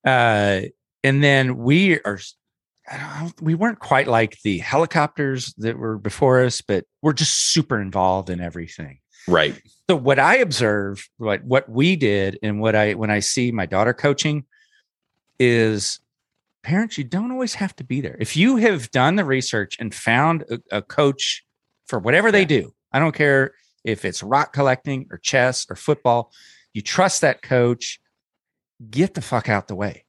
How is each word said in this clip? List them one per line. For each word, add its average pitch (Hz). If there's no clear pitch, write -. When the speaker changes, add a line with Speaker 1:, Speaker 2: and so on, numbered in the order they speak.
Speaker 1:
Uh, 107
and 139
then 135
we 156
are, 101
I 147
don't, 170
we 160
weren't 208
quite 135
like 113
the 98
helicopters 147
that 113
were 110
before 127
us, 120
but 98
we're 151
just 151
super 135
involved 92
in 87
everything. 82
Speaker 2:
Right. 78
Speaker 1:
So 180
what 135
I 170
observe, 107
what, 107
what 127
we 151
did, 101
and 104
what 110
I, 107
when 110
I 104
see 120
my 104
daughter 101
coaching, 143
is 113
parents, 208
you 139
don't 202
always 254
have 190
to 131
be 131
there. -
If -
you 240
have 196
done 139
the 196
research 123
and 110
found 147
a, 107
a -
coach -
for 120
whatever 165
they 202
Speaker 2:
Yeah. 185
Speaker 1:
do, 123
I 131
don't 156
care 139
if 110
it's 90
rock 135
collecting 135
or -
chess 127
or 92
football, 120
you 101
trust -
that 147
coach, 120
get 156
the 139
fuck -
out 101
the 104
way. 98